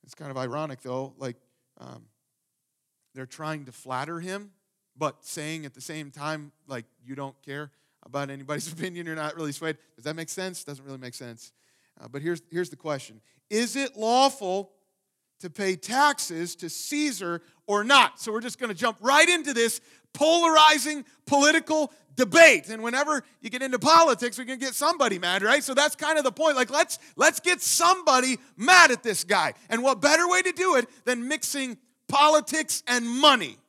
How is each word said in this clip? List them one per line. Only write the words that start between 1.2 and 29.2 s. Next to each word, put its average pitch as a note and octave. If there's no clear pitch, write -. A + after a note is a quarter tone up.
um, B2
they're C3
trying D3+
to B2
flatter D3
him, G3
but C#3+
saying D#3
at C3+
the C3
same D3+
time, D3
like, B2+
"You C3
don't C#3
care C#3+
about C#3
anybody's C#3+
<laughs> -
opinion, F3
you're D#3+
not D3+
really D#3
swayed." D#3+
Does A#2
that D3+
make E3
sense? F#3
Doesn't C#3
really C3+
make B2
sense. A#2+
Uh, -
but C#3
here's, E3+
here's E3+
the C#3+
question. C3+
Is A3
it C4+
lawful A3
to F3+
pay F#3+
taxes G3+
to E3+
Caesar G3
or G#3
not? B3+
So A3
we're A3
just A#3+
gonna A#3
jump A3
right C#4+
into D#4+
this A#3
polarizing D#4
political D4+
debate. A#3+
And A3
whenever C#4
you A3+
get B3
into C4
politics, B3+
we B3+
can B3+
get B3+
somebody C#4+
mad, F3+
right? A#3+
So C4+
that's C#4+
kind D4+
of D4
the C4
point. D4+
Like, B3
let's, D4+
let's D4
get F4+
somebody D#4
mad E4
at B3
this G#3+